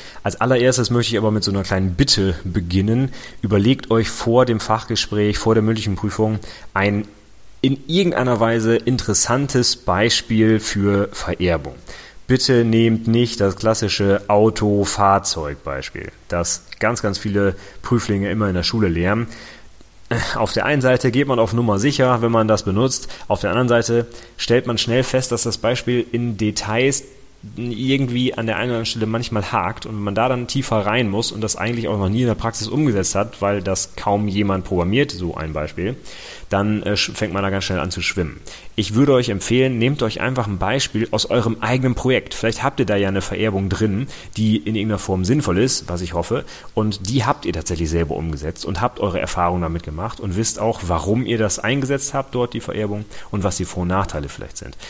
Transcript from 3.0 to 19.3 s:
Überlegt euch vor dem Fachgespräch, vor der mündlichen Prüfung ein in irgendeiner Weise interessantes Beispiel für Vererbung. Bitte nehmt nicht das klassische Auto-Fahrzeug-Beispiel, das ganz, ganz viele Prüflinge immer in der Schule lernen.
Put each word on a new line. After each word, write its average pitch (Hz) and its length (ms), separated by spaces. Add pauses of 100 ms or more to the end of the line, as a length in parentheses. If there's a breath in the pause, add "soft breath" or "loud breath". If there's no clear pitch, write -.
Überlegt 107 480
euch 113 200
vor 120 360
dem 113 140
Fachgespräch, 104 800
vor 110 160
der 110 80
mündlichen 107 320
Prüfung 110 420 (380 loud breath)
ein 101 320 (540)
in 135 260
irgendeiner 151 520
Weise 113 360
interessantes 123 1000
Beispiel 110 840
für 101 540
Vererbung. 82 600 (540 loud breath)
Bitte 127 360
nehmt 113 440
nicht 117 320
das 98 160
klassische 101 720
Auto-Fahrzeug-Beispiel, 98 1800 (160)
das - 380 (120)
ganz, 113 240
ganz 101 160
viele 101 380 (260 loud breath)
Prüflinge 101 480
immer 104 200
in 92 40
der 87 100
Schule 107 260
lernen. 95 380 (1080 loud breath)